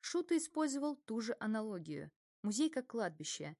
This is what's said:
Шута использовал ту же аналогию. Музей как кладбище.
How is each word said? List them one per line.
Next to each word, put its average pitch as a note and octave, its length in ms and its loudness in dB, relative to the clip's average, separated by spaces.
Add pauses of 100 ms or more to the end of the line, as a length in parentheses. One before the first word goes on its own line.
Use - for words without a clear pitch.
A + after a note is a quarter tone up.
Шута F4 380 2
использовал D4 580 0
ту A3+ 240 -2
же A3+ 200 -2
аналогию. G3+ 720 -2 (320)
Музей A3+ 280 4
как C4 160 -2
кладбище. D#3 720 -4